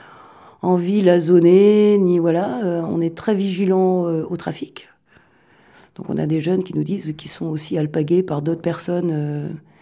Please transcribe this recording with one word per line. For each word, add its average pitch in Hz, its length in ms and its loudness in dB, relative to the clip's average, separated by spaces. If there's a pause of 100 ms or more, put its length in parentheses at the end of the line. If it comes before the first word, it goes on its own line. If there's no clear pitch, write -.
(600)
en 180 140 2
ville 185 340 2
à 175 120 6
zoner, 196 760 6
ni 180 220 2
voilà, 170 460 0
euh, 170 180 -2
on 165 180 -4
est 165 160 -2
très 214 180 -2
vigilant, 185 720 0
euh, 165 220 -2
au 175 80 -8
trafic. - 520 -12 (1040)
Donc - 160 -14
on - 80 -6
a 156 80 -4
des 156 140 -2
jeunes 185 240 -2
qui - 120 -10
nous 151 80 -2
disent 156 320 -8
qu'ils - 140 -16
sont - 160 -10
aussi 156 320 -6
alpagués 156 440 0
par 147 200 -6
d'autres 165 180 -4
personnes, 175 500 -4
euh, 147 380 -6 (340)